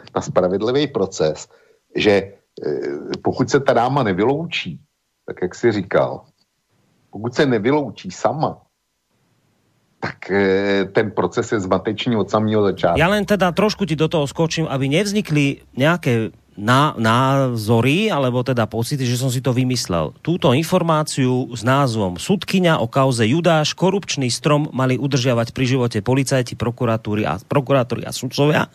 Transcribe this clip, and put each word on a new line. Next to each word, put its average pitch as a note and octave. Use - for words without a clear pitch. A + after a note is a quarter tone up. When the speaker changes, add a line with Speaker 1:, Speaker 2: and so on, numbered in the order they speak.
Speaker 1:
na F#2
spravedlivý G#2
proces, F#2+
že, G2+
eh, C#2+
pokud G2
se C#3+
ta C3+
dáma B2+
nevyloučí, C3+
tak -
jak F2+
jsi A#2
říkal, F#2
pokud A2+
se D#3
nevyloučí B2+
sama, C#3
tak, -
eh, G2
ten G#2+
proces G#2
je A2
zmatečný G2
od G2
samého G#2+
začátku. F2+
Speaker 2:
Ja D#3+
len G#3
teda F#3+
trošku G3+
ti D#3
do D3+
toho D3
skočím, D#3+
aby C3+
nevznikli D#3
nejaké C3+
ná-, B2+
názory, B2+
alebo B2+
teda A#2+
pocity, A#2+
že B2
som B2+
si C3
to B2
vymyslel. A#2+
Túto E3
informáciu D3+
s A#2
názvom A2+
Sudkyňa F3+
o A#2
kauze C3
Judáš, D#3
korupčný F3+
strom D3
mali C3
udržiavať B2+
pri D#3
živote A#2+
policajti, C3
prokuratúry A2+
a, F2
prokurátori C3
a -
sudcovia. C#3